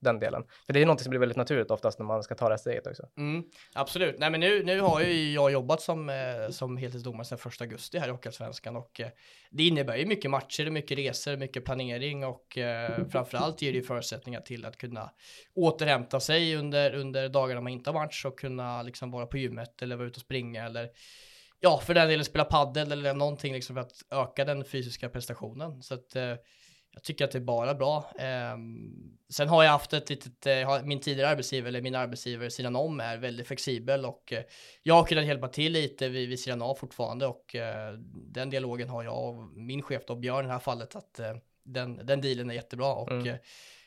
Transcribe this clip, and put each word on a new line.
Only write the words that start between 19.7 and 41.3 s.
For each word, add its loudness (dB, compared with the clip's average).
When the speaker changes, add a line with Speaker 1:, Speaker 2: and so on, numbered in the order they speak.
Speaker 2:
eller -4
vara -6
ute -10
och -14
springa -6
eller, -6
ja, 8
för 2
den 10
delen 4
spela 4
paddel 4
eller 0
någonting 0
liksom -8
för -2
att -8
öka 0
den 0
fysiska -6
prestationen. -8
Så -10
att, -10
eh, -2
jag -20
tycker -2
att 2
det -2
är -2
bara 2
bra. 0
Ehm, -6
sen 0
har 10
jag 10
haft 4
ett 0
litet, -10
eh, 6
jag 2
har, 2
min -2
tidigare 2
arbetsgivare, 0
eller -4
min -2
arbetsgivare -4
sidan -4
om 0
är -4
väldigt -6
flexibel 0
och, -10
eh, -4
jag 8
har 12
kunnat 2
hjälpa -2
till 0
lite 0
vid, -2
vid -4
sidan -4
av -2
fortfarande -4
och, -8
eh, -6
den -8
dialogen -2
har -6
jag -4
och -6
min -6
chef -4
då, -6
Björn -2
i -6
det -4
här -4
fallet, -6
att, -16
eh, -6